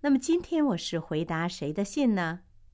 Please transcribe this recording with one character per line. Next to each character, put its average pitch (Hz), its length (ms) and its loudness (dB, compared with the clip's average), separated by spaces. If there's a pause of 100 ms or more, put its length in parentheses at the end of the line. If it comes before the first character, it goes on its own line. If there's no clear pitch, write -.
那 285 100 2
么 269 80 6
今 330 200 2
天 330 240 0
我 240 140 2
是 165 220 -4
回 160 260 -4
答 165 220 -2
谁 151 260 -4
的 196 100 -2
信 247 300 2
呢？ 175 280 -2 (320)